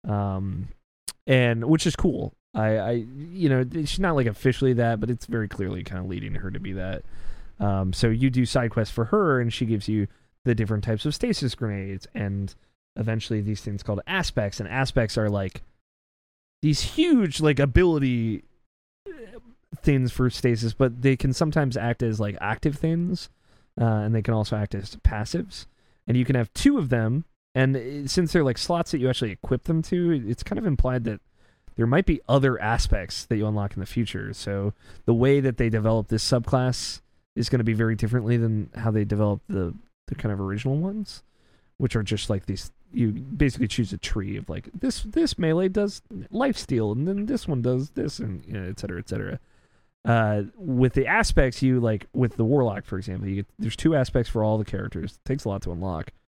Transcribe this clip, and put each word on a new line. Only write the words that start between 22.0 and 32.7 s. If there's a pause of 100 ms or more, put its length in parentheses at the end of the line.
as,
like,
active
things, (500)
uh,
and
they
can
also
act
as
passives. (400)
And
you
can
have
two
of
them, (280)
and,
uh,
since
they're,
like,
slots
that
you
actually
equip
them
to,
it's
kind
of
implied
that (560)
there
might
be
other
aspects